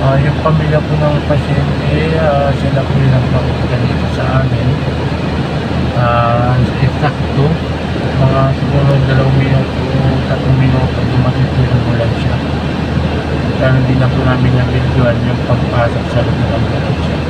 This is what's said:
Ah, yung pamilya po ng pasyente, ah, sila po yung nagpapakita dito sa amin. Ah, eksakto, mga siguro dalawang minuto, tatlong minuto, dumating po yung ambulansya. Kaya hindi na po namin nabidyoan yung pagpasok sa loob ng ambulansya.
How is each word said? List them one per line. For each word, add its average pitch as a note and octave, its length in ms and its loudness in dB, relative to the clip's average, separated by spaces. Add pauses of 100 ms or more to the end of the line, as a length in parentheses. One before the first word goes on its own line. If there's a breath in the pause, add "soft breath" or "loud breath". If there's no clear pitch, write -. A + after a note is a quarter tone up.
Ah, C3+ 160 2
yung D3 240 2
pamilya D3+ 400 2
po D3+ 160 -2
ng D3 180 0 (140)
pasyente, C#3+ 640 0 (240)
ah, C#3 380 2
sila C3+ 260 0
po C3+ 160 -4
yung C3+ 160 4
nagpapakita B2+ 600 0 (100)
dito - 200 -2 (100)
sa B2+ 260 0
amin. B2 240 0 (1300)
Ah, A#2+ 640 2 (240)
eksakto, - 640 0 (720)
mga C3 220 2 (100)
siguro C#3 400 2 (160)
dalawang C3 320 2
minuto, C3+ 400 0 (480)
tatlong C3+ 320 0
minuto, C3 480 2
dumating B2+ 480 2
po - 80 0
yung B2+ 160 0
ambulansya. A#2 540 0 (1300)
Kaya C3 160 2
hindi B2+ 160 0
na B2+ 160 2
po C3 160 0
namin B2+ 240 2
nabidyoan B2 720 2
yung B2 240 -2
pagpasok A#2+ 640 0
sa B2 80 0
loob - 160 0
ng - 160 0
ambulansya. - 640 -2 (140)